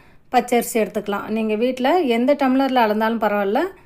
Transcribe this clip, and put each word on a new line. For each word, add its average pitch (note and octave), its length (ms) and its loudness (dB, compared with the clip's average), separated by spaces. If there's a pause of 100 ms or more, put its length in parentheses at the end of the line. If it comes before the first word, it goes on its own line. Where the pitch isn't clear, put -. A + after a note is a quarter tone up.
(340)
பச்சரிசி A#3+ 480 0
எடுத்துக்கலாம். G3+ 420 -4 (120)
நீங்க A3 260 -2
வீட்ல B3+ 260 -2 (280)
எந்த B3 160 2 (100)
டம்ளர்ல C4 420 2
அளந்தாலும் A3 400 0
பரவாயில்ல, G#3 380 0 (240)